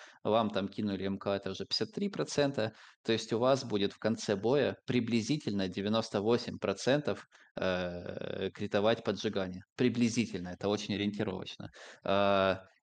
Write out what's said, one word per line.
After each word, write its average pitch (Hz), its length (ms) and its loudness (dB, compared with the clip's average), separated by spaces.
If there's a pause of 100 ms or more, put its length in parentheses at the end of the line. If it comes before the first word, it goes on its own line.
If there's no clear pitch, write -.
(240)
вам 107 280 2
там 98 180 -2
кинули 98 360 -4
М 98 140 -2
К, - 160 -6
это 98 160 -4
уже - 140 -6
пятьдесят - 280 -4
три 202 160 -2
процента. 139 640 0 (320)
То 117 80 2
есть 110 200 -2
у 110 60 2
вас 131 260 4
будет 101 280 0
в - 60 -20
конце 214 380 0
боя 117 400 2 (100)
приблизительно 113 840 0
девяносто 107 520 0
восемь 113 380 0
процентов, 117 680 0 (300)
э, 90 960 -4
критовать 107 500 2
поджигание. 95 600 -2 (140)
Приблизительно, 113 720 0
это 92 200 -4
очень 104 260 0
ориентировочно. 101 720 -4 (360)
А, 98 600 4 (180)